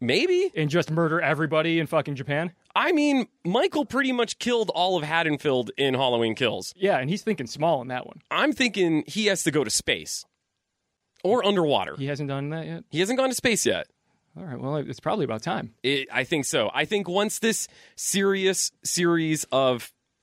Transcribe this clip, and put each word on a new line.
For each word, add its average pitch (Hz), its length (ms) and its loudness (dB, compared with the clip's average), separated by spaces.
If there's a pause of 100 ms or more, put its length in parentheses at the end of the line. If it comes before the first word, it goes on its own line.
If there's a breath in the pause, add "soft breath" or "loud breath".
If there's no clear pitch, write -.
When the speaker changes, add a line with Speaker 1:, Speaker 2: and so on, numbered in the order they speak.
Speaker 1:
Maybe. 349 560 2
Speaker 2:
And 151 140 0
just 156 200 2
murder 160 300 2
everybody 156 580 2
in 160 80 0
fucking 147 300 -2
Japan? 147 360 -4 (220)
Speaker 1:
I 277 180 2
mean, 294 360 2 (160)
Michael 285 400 0
pretty 262 280 0
much 240 260 -2
killed 226 360 0
all 180 220 2
of 151 80 -2
Haddonfield 147 720 0
in 135 180 2
Halloween 120 400 2
Kills. 104 420 -2
Speaker 2:
Yeah, 185 220 2
and 127 100 -4
he's 202 140 -4
thinking 156 240 -4
small 147 360 0
in 123 60 -12
that 127 180 -6
one. - 140 -20 (100)
Speaker 1:
I'm 254 220 0
thinking 185 540 0
he 208 200 -2
has 190 180 2
to 165 60 0
go 139 140 2
to 107 60 -4
space. - 540 -4 (1000)
Or 214 200 2
underwater. 143 520 2
Speaker 2:
He 139 100 -4
hasn't 143 220 -4
done 139 220 -4
that 160 160 -6
yet? 165 240 -10
Speaker 1:
He 151 100 0
hasn't 220 180 2
gone 262 120 2
to 247 40 -4
space 233 320 0
yet. 92 200 0 (500)
Speaker 2:
All 160 80 -14
right, 127 160 -10
well, 135 160 -4
it's 135 240 -8
probably 175 240 -2
about 113 180 -4
time. 180 300 -6 (100)
Speaker 1:
It, 135 300 0
I 127 120 0
think 143 200 -2
so. 113 300 0
I 147 100 0
think 202 240 -2
once 202 300 -2
this - 300 0 (280 loud breath)
serious 196 760 0 (140)
series 165 640 2
of 131 440 0 (280)